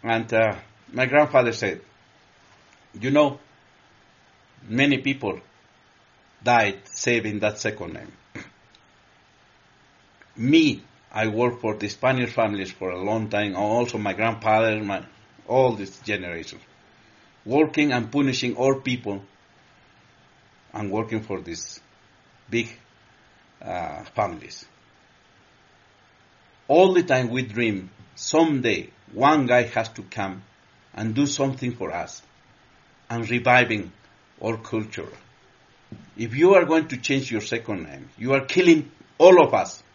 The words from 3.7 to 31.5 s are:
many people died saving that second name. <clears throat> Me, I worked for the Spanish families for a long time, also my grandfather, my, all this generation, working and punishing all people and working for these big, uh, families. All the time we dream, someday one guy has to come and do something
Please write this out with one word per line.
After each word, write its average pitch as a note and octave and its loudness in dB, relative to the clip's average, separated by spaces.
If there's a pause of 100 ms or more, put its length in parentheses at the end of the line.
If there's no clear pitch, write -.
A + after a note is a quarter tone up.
many C3+ 0
people B2+ -6 (1040)
died A2 2
saving G#2+ -4
that G#2 -2
second - -6
name. - -16 (240)
<clears throat> - -16 (1900)
Me, C#3+ 4 (320)
I A2 -2
worked A#2+ -2
for G#2+ -2
the G#2 -8
Spanish B2+ -2
families G2+ -2
for F#2 -8
a F2+ -8
long G#2+ -4
time, G#2 -2
also A2+ -2
my G2+ -4
grandfather, A2 0
my, F#2+ -6 (440)
all B2+ 2
this G2+ -12
generation, F2+ -8 (880)
working D3 2
and A#2 -2
punishing C3 0
all C3+ 2
people A#2 -6 (1500)
and G#2 -8
working A2 -4
for F#2+ -8
these - -14 (680)
big, A#2 -2 (920)
uh, E2 -8 (120)
families. F2 -6 (2000)
All F#3 6
the F3+ 4
time B2+ 0
we B2+ -4
dream, G#2+ -4 (260)
someday C3 0 (240)
one C#3 2
guy B2 4
has A2+ -4
to - -16
come F#2+ -10 (520)
and A2+ -6
do C#3+ 2
something C3 -4